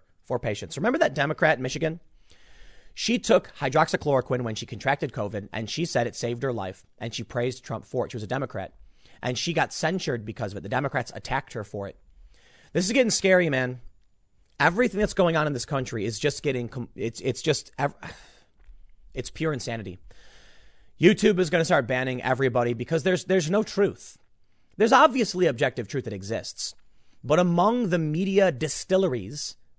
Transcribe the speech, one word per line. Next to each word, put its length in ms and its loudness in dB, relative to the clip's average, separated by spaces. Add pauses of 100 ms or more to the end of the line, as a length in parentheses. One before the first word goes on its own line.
(240)
for 140 -2
patients." 400 -6
Remember 200 0
that 160 2
Democrat 440 2
in 40 -6
Michigan? 380 -4 (920)
She 240 0
took 400 2
hydroxychloroquine 840 2
when 140 -4
she 100 -8
contracted 480 -4
covid, 400 -6
and 160 -6
she 160 -4
said 220 0
it 100 -8
saved 260 -4
her 100 -2
life, 340 -8 (120)
and 140 -8
she 120 -8
praised 380 -4
Trump 220 -8
for 220 -4
it. 60 -12
She 40 -8
was 60 -8
a 40 -10
Democrat, 460 -6 (500)
and 140 -2
she 160 -4
got 220 0
censured 500 -2
because 280 -6
of 60 -8
it. 40 -12
The 80 -8
Democrats 440 -2
attacked 380 -6
her 100 -8
for 260 -8
it. 100 -16 (760)
This 140 0
is 60 0
getting 180 4
scary, 380 4
man. 320 -2 (800)
Everything 420 2
that's 140 0
going 220 4
on 100 2
in 60 0
this 120 -4
country 400 -4
is 140 -4
just 240 -2
getting 260 -2
com-, 260 -8
it's, 260 -6
it's 200 -2
just, 380 -2
ev-, 240 0
<sighs> 1120 -20
it's 160 -8
pure 220 -4
insanity. 460 -8 (1000)
YouTube 400 6
is 120 2
gonna 140 2
start 220 2
banning 360 -2
everybody 500 2
because 300 -2
there's, 220 0
there's 260 2
no 120 2
truth. 540 -2 (640)
There's 140 6
obviously 540 6
objective 420 0
truth 160 -4
that 80 -6
exists, 600 -8 (480)
but 160 4
among 520 4
the 80 2
media 520 2
distilleries, 1080 -2 (220)